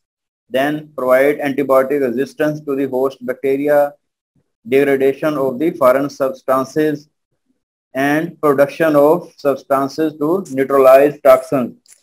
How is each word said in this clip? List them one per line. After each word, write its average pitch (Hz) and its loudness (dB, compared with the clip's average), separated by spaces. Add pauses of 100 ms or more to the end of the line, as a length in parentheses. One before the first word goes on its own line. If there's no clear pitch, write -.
(560)
then 139 -2 (260)
provide 135 2
antibiotic 135 0
resistance 143 -4
to 147 -6
the 135 -4
host 127 -4
bacteria, 143 -2 (800)
degradation 139 0
of 131 -4
the 160 -2
foreign 131 2
substances 135 -4 (1000)
and 147 -2 (180)
production 147 2
of 143 4 (280)
substances 139 -4 (100)
to 170 -2 (120)
neutralize 135 4 (120)
toxins। 131 2 (320)